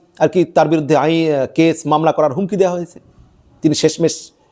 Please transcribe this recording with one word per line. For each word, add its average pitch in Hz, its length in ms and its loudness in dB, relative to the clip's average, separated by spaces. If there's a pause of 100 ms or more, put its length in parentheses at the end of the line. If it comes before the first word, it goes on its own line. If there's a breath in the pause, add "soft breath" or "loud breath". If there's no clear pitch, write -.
(180)
আর 160 100 2
কি 170 160 2
তার 156 240 0
বিরুদ্ধে 156 280 0
আই-, 160 360 0
আহ, 135 220 -2
কেস 160 320 0
মামলা 151 260 2
করার 151 200 0
হুমকি 185 240 -4
দেওয়া 180 160 2
হয়েছে। 175 280 -10 (600)
তিনি 151 120 2
শেষমেশ - 580 -2 (180)